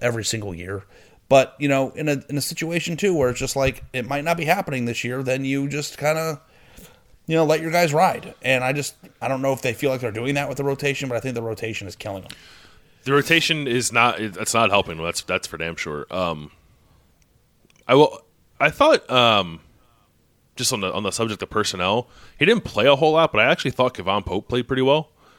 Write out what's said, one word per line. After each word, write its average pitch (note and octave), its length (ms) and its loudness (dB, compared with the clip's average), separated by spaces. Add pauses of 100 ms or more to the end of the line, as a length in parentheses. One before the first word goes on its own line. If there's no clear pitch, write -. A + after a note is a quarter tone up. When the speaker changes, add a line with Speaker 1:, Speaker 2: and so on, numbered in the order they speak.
Speaker 1:
every A#2 240 -2
single G#2 280 -4
year. F#2 300 -10 (460)
But, C3+ 280 4
you C#3+ 100 -2
know, C3+ 240 0
in D3+ 180 -4
a, C#3 200 -2
in D3 80 -4
a C3+ 40 0
situation, E3 560 -4
too, F#3+ 180 2
where C3 140 4
it's A#2+ 100 -4
just C3 160 -4
like, C3+ 360 0
it B2 160 -6
might C#3+ 160 -4
not E3+ 140 0
be E3 80 -4
happening D3+ 400 0
this A#2 180 -4
year, B2+ 200 -4
then C3 220 -2
you C#3 220 -2
just C#3+ 300 -6
kinda, D#3+ 440 -2 (840)
you D#3+ 100 0
know, D#3+ 80 4
let D#3 180 4
your E3 100 -4
guys F3 220 4
ride. E3 500 2
And B2+ 200 2
I C3 80 0
just, C#3+ 240 -6 (240)
I A#2+ 100 -4
don't C3+ 120 -2
know C3+ 120 0
if B2+ 80 -6
they B2+ 120 -2
feel C#3 160 -2
like C3 120 -2
they're A#2+ 100 -4
doing A#2+ 240 -4
that C#3+ 120 -2
with C3+ 100 -6
the C#3 60 -4
rotation, C#3 460 -2
but B2 60 -4
I A2 60 -4
think C3 120 -6
the A#2 80 -6
rotation A2 460 -8
is - 80 -14
killing G2 280 -10
them. - 80 -16 (720)
Speaker 2:
The C3 80 0
rotation D3+ 540 2
is A#2+ 240 0
not, A#2 280 4
it, G2+ 180 -6
it's G#2+ 160 -4
not A2+ 160 4
helping. F#2 320 0
That's, E2+ 200 -4
that's - 260 -4
for E2+ 100 -12
damn E2 180 -6
sure. D2+ 360 -8
Um, E2 400 -4 (1400)
I B2 80 6
will, - 280 6 (360)
I C#3+ 100 4
thought, C#4 400 4
um, G#2+ 520 4 (920)
just - 160 -2
on A2 100 -2
the, F#2 120 -2
on F#2 80 -4
the G2 100 -2
subject A2+ 300 -4
of - 80 -8
personnel, G2+ 600 0 (280)
he C#3+ 80 0
didn't G3+ 200 2
play G#2+ 200 0
a C#3+ 100 6
whole D#3 180 2
lot, D#3+ 180 4
but G#2+ 100 2
I A#2+ 80 4
actually C#3+ 220 0
thought B2+ 240 0
Kevon F#2+ 280 -2
Pope F#2+ 260 -6
played A#2+ 180 -2
pretty C3 160 0
well. D3 260 2 (300)